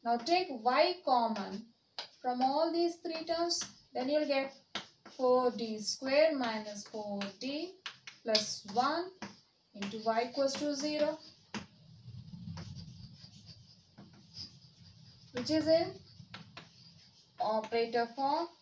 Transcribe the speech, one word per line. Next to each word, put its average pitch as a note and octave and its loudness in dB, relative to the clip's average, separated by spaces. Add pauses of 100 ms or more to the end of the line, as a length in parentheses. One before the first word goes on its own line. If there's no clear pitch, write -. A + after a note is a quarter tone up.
Now A#3+ 2
take E4+ 2
y C4+ 4 (100)
common A3 2 (540)
from B3 -2
all D4 4
these E4+ 2
three D#4+ -6
terms, E4+ 0 (300)
then B3+ -2
you'll D4+ 4
get C4+ 2 (640)
four B3+ 6
D A3 -4
square C#4 4
minus G#3+ -4
four G#3 -6 (200)
D D4+ -6 (500)
plus - 0
one D#4 0 (640)
into G3+ -8
y A3+ 0
equals C4+ 0
to D4 -2
zero, D4+ -2 (4000)
which B3 -4
is D#4 2
in E4+ 4 (1500)
operator A3+ 2
form D4 0 (140)